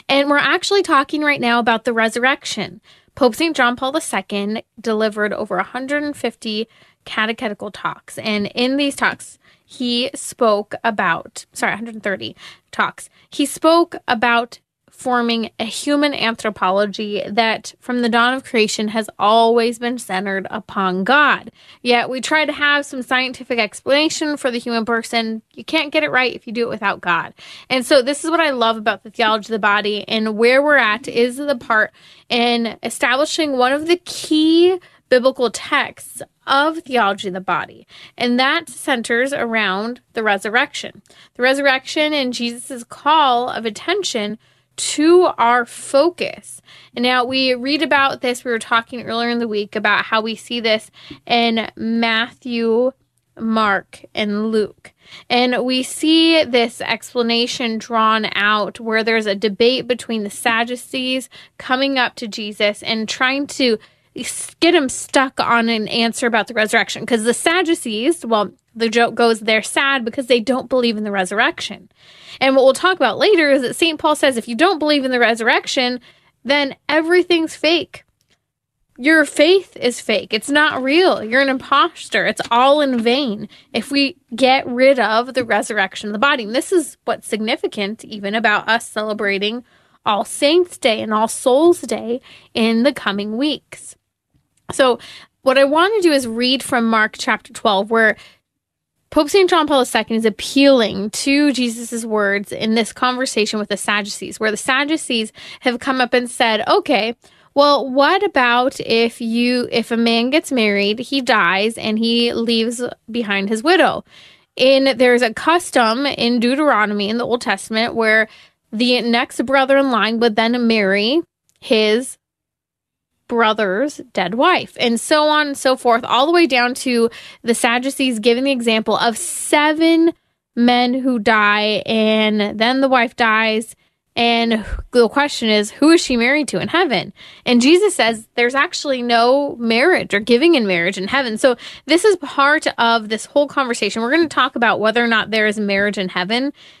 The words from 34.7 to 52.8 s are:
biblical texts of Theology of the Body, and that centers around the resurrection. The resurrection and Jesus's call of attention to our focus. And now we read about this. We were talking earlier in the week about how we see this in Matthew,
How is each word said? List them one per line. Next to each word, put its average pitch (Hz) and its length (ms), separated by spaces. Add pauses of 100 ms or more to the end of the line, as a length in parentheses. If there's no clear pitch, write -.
biblical 254 420
texts - 720 (260)
of 302 340
Theology 208 480
of 180 60
the 190 60
Body, 185 460 (320)
and 240 200
that 302 300
centers 247 640
around 220 720 (100)
the 226 100
resurrection. 214 800 (360)
The 240 60
resurrection 277 720
and 254 220
Jesus's 240 500
call 269 640
of 226 160
attention 226 760 (380)
to 330 480 (120)
our 240 300
focus. - 960 (340)
And 240 60
now 254 200
we 262 300
read 277 300
about 269 400
this. 247 220
We 254 60
were 226 80
talking 233 440
earlier 233 260
in 233 100
the 233 100
week 208 280
about 208 300
how 220 160
we 226 140
see 240 220
this 220 320 (360)
in 233 500
Matthew, 233 1160 (460)